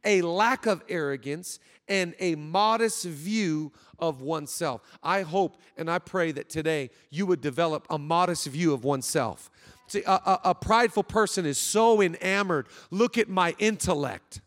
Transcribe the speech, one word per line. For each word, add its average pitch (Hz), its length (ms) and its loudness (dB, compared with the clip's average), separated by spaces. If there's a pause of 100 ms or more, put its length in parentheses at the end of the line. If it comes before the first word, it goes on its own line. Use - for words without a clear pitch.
a 202 180 4
lack 202 440 0
of 196 220 0
arrogance, 147 720 -6 (280)
and 185 320 -2
a 175 160 0
modest 214 680 0
view 160 680 -2 (260)
of 151 220 -2
oneself. 147 600 -6 (220)
I 190 200 0
hope 175 380 -2 (140)
and 165 160 -6
I 180 80 0
pray 170 320 -2
that - 180 -10
today 156 400 -4 (200)
you 175 160 -2
would 175 160 2
develop 151 480 -2
a 156 100 -2
modest 165 480 0
view 151 260 0
of 120 100 -4
oneself. 131 680 -2 (360)
See, - 160 -4
a, 190 80 0
a, 190 340 2
a 180 100 4
prideful 220 480 2
person 196 420 0
is 143 120 -2
so 220 440 4
enamored. 180 680 0 (220)
"Look 220 280 0
at 226 100 2
my 180 320 0
intellect. 160 880 -2